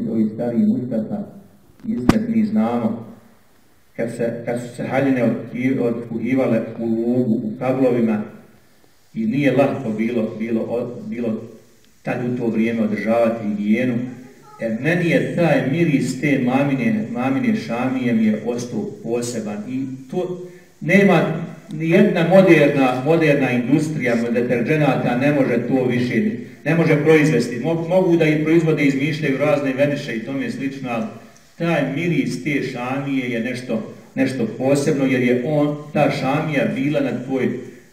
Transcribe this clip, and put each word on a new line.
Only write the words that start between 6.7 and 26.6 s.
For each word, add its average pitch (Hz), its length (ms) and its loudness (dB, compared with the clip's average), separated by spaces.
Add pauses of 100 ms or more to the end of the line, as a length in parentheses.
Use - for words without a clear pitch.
u 113 60 -4
lugu, 117 480 0
u 107 260 -4
kablovima, 123 640 0 (880)
i 110 120 -4
nije 135 260 2
lahko 120 380 2
bilo, 113 500 -2
bilo, 113 220 -2
od-, - 460 -6
bilo 113 340 -4 (600)
tad 123 220 -6
u 123 120 -2
to 123 100 -2
vrijeme 113 340 0
održavati 104 680 0
higijenu. 107 460 0 (680)
E, 113 200 -4
meni 170 280 0
je 131 260 0
taj 143 360 2
miris 151 500 0
te 135 240 2
mamine, 123 640 0
mamine 120 440 0
šamije 123 580 -2
mi 110 120 4
je 107 200 2
ostao 113 400 -4 (180)
poseban 113 540 -4 (120)
i 131 160 -4 (260)
to 180 300 -4 (400)
nema 180 600 4 (280)
ni 160 180 -4
jedna 180 400 4
moderna, 143 760 6
moderna 143 460 4
industrija 127 640 0 (180)
deterđenata 123 840 0
ne 143 160 2
može 123 340 0
to 131 180 0
više, 120 460 0 (340)